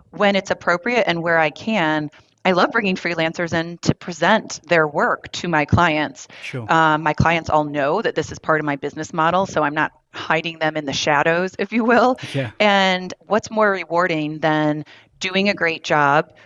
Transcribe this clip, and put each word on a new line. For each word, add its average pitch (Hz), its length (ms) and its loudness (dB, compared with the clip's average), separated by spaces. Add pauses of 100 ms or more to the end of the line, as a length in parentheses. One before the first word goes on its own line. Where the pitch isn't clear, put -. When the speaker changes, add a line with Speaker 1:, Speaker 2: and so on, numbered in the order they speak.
(120)
Speaker 1:
when 202 240 2
it's 190 160 -2
appropriate 180 560 0
and 170 160 0
where 165 160 2
I 156 100 4
can, 156 600 -2 (340)
I 185 60 4
love 196 200 2
bringing 202 240 0
freelancers 165 580 -4
in 170 260 -4
to - 160 -2
present 175 720 -2
their 160 200 4
work 170 440 -2
to - 160 -8
my 156 180 2
clients. 151 600 0 (160)
Speaker 2:
Sure. 117 280 -6
Speaker 1:
Um, 160 300 4
my 151 120 0
clients 165 360 0
all 151 140 2
know 147 400 -2
that 180 100 -2
this 147 180 -4
is 147 60 -12
part 156 220 0
of 156 60 -4
my 143 100 -2
business 147 380 -8
model, 175 340 0
so 156 160 -2
I'm 147 100 -2
not 151 200 -2 (180)
hiding 165 480 -4
them 156 180 -2
in 156 80 -4
the 135 80 -4
shadows, 165 640 0
if 202 160 -6
you 226 120 0
will. 240 320 4 (180)
Speaker 2:
Yeah. 131 240 -4
Speaker 1:
And 190 540 2 (120)
what's 214 240 -2
more 214 220 2
rewarding 165 680 -2
than 151 460 0 (340)
doing 190 300 0
a 196 60 0
great 165 280 -2
job, 147 500 2 (120)